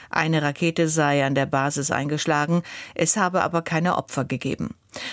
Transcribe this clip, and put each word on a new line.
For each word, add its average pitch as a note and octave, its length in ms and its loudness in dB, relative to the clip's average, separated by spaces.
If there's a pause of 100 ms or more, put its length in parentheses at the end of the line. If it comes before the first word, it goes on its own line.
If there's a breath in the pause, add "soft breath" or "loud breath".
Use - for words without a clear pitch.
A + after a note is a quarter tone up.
(120)
Eine D#3+ 320 2
Rakete E3 440 2
sei D3 380 2
an C#3 80 2
der C#3 140 2
Basis C#3 420 0
eingeschlagen, D3+ 720 0 (320 loud breath)
es - 240 2
habe F#3 240 2
aber E3+ 220 0
keine E3+ 340 0
Opfer - 280 -4
gegeben. - 500 -4 (380 loud breath)